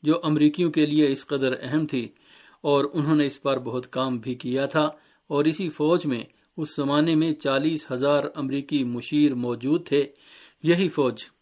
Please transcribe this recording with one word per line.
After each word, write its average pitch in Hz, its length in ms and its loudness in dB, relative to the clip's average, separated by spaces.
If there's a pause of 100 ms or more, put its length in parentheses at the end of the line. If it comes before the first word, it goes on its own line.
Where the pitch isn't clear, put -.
جو 151 200 2
امریکیوں 151 480 2
کے 151 160 2
لیے 151 260 4
اس 135 140 -6
قدر 135 360 -2
اہم 147 240 -2
تھی 123 220 -4 (520)
اور 143 320 2
انہوں 156 240 0
نے 147 100 2
اس - 160 -8
پر 135 160 0
بہت 123 320 -8
کام 131 280 -2
بھی 120 160 -6
کیا 127 320 -4
تھا 151 220 0 (420)
اور 147 140 2
اسی 160 240 0
فوج 160 380 0
میں 120 160 -2 (340)
اس 156 200 -8
زمانے 147 380 2
میں 160 180 2
چالیس 147 600 -2
ہزار 139 320 2 (100)
امریکی 139 500 -4
مشیر 127 500 0
موجود 123 520 -2
تھے، 139 200 2 (560)
یہی 175 260 2
فوج 127 340 -2 (200)